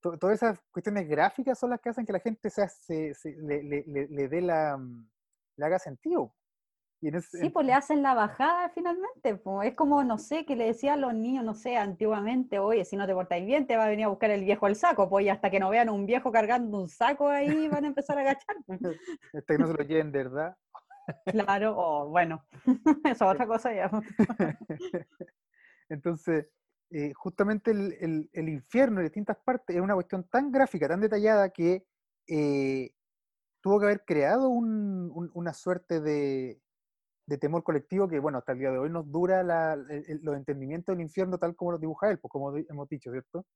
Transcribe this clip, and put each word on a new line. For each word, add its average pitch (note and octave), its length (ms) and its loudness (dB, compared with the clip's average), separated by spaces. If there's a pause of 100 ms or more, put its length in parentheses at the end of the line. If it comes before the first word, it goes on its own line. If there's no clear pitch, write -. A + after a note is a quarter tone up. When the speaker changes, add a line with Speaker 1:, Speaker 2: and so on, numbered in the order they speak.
Speaker 1:
to-, E3+ 180 -4
todas G3 160 4
esas A3 240 0 (120)
cuestiones G3 380 -4
gráficas A#3+ 500 2
son B3 120 -2
las A#3+ 100 -4
que A#3+ 80 -6
hacen A3+ 160 -6
que G#3 80 -6
la F#3 60 0
gente A3 320 -4
se G#3 120 -2
hace, D#3 520 -4
se, D#3 160 -12 (100)
le, D3 220 -2
le, C#3+ 240 -4
le, C#3+ 220 -4
le C#3+ 200 -2
dé E3 120 0
la, D#3 360 2
mm, A#2+ 320 -14 (480)
le C#3+ 80 -4
haga F3+ 140 2
sentido. D3+ 560 -4 (680)
Y D#3+ 60 -4
en D3 80 -4
ese - 240 -8
Speaker 2:
Sí, C4+ 100 0
pues, D#4 160 2
le B3+ 80 4
hacen C#4+ 300 2
la C4+ 100 4
bajada D4+ 560 2
finalmente, F4 640 -4
pues. G3 340 -4
Es B3+ 60 -8
como, C#4+ 280 4
no A3+ 160 0
sé, D#4 260 -4
que D#4+ 100 -2
le A#3 100 0
decía A#3+ 280 0
a D4 40 2
los B3+ 180 -2
niños, A#3+ 280 -2
no A3 120 -4
sé, B3 220 -4
antiguamente, G#3+ 840 0
"Oye, G#3 260 2
si G3 100 -8
no G3+ 120 -2
te F#3+ 80 0
portáis F3 300 -2
bien, C4+ 200 2
te A#3 120 0
va A3 80 4
a G#3+ 40 2
venir G#3+ 160 0
a G#3 40 2
buscar G#3 200 2
el G3+ 140 0
viejo G3+ 240 2
al G3+ 80 4
saco", G#3 340 4
pues, G3 160 4
y G3 40 4
hasta F#3+ 200 0
que F#3+ 100 2
no F#3+ 120 2
vean A3+ 180 4
un G3+ 160 -2
viejo B3 260 0
cargando A3 480 2
un F3+ 100 -6
saco, C#4+ 400 2
ahí D4 400 2
van D4 160 0
a - 20 -2
empezar C#4+ 320 -2
a - 20 0
agachar, C4+ 340 0 (120)
pues. F#3 120 -8
Speaker 1:
<laughs> D#4+ 400 -6 (140)
Hasta D3+ 200 -2
que D3+ 40 4
no D3+ 100 4
se D#3+ 60 -2
lo D3 100 -2
lleven D#3 280 0
de C#3 120 -2
verdad. D3 320 -6 (720)
Speaker 2:
Claro, G3+ 520 0
o D3+ 320 -2
bueno, E3 420 0
<laughs> D4 540 2
eso D4 40 4
es A#3+ 120 0
otra F#3+ 260 4
cosa A3+ 260 -2
ya. F#3 160 0 (280)
<laughs> F#3 920 -2 (800)
Speaker 1:
Entonces, D#3 580 -2 (440)
eh, D3 220 -4
justamente G#3 580 -2
el, G3+ 280 0
el, D#3+ 340 -4
el D#3+ 160 -6
infierno A3 500 0
en F3 60 0
distintas G#3 320 -4
partes B3 380 -4
es F3 60 2
una G3 140 0
cuestión F#3 340 -4
tan C4+ 220 0
gráfica, A#3+ 360 2
tan F3 140 0
detallada, G#3 500 4
que, F3+ 340 0 (420)
eh, C#3 640 0 (680)
tuvo G3+ 180 4
que G3+ 60 4
haber G#3 200 4
creado F3 440 4
un, G#3 640 -2
un, E3+ 200 -8
una E3+ 200 -6
suerte F3+ 480 -2
de, C#3 600 -2 (680)
de C#3+ 100 -4
temor D3+ 260 0
colectivo F#3 440 0
que, D#3+ 120 -2
bueno, C#3 200 -2
hasta C3 140 -6
el B2 60 -4
día C3+ 120 0
de B2+ 80 -2
hoy D3 100 -2
nos E3 220 -6
dura F3+ 320 2
la, E3 300 0
el, C#3+ 340 -8
el, D3+ 160 -8
los D3+ 120 -2
entendimientos C#3 600 -6
del E3+ 80 -6
infierno F3+ 340 -4
tal E3+ 180 -2
como F3 180 -4
los D#3+ 80 -6
dibuja D#3+ 280 -2
él, G3 100 -2
pues, - 120 -14
como C#3 220 -6
di-, D3+ 160 -6
hemos C#3+ 200 -12
dicho, C3+ 220 -10
¿cierto? C3 340 -10 (100)